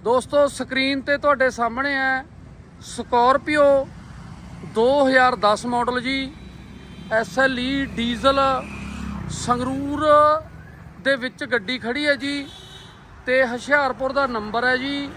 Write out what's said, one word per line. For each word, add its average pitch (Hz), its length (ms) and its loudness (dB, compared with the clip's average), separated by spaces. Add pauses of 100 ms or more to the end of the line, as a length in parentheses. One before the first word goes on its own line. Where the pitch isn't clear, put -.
ਦੋਸਤੋ, 254 460 2
ਸਕਰੀਨ 262 520 -2
ਤੇ 285 160 0
ਤੁਹਾਡੇ 277 320 2
ਸਾਹਮਣੇ 233 460 -2
ਹੈ 262 300 -2 (600)
Scorpio 254 800 2 (1080)
ਦੋ 226 140 2 (200)
ਹਜ਼ਾਰ 254 280 4
ਦਸ 208 300 0
ਮਾਡਲ 247 360 -2
ਜੀ, 269 300 -4 (800)
ਐਸ 220 280 -2
ਐਲ 262 200 2
ਈ 269 260 -2 (100)
ਡੀਜ਼ਲ, 240 440 0 (960)
ਸੰਗਰੂਰ 269 680 -2 (960)
ਦੇ 269 180 0
ਵਿੱਚ 254 260 -8
ਗੱਡੀ 240 360 -2
ਖੜੀ 254 280 -2
ਹੈ 285 80 4
ਜੀ 277 320 -6 (760)
ਤੇ 254 220 4
ਹੁਸ਼ਿਆਰਪੁਰ 254 640 0
ਦਾ 277 160 2
ਨੰਬਰ 220 360 -4
ਹੈ 254 120 2
ਜੀ। 277 400 -6